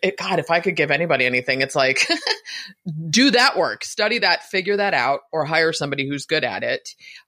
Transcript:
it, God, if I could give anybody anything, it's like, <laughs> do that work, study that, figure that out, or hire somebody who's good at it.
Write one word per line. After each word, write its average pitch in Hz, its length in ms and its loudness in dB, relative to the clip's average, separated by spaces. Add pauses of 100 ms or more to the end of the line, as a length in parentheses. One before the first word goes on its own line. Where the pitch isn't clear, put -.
it, 190 140 0
God, 185 240 -2
if 147 100 -10
I 170 80 4
could 180 160 -2
give 156 160 0
anybody 143 340 2
anything, 127 360 0
it's - 160 -2
like, 135 320 2 (500)
<laughs> 165 520 -10
do 254 200 4
that 247 260 4
work, 135 280 -2
study 214 360 -2
that, 180 240 2
figure 196 320 -2
that 202 160 0
out, 135 280 2 (100)
or 160 140 -2
hire 160 280 2
somebody 139 360 -2
who's 143 180 -6
good 156 160 0
at 101 220 -4
it. 123 300 -4 (340)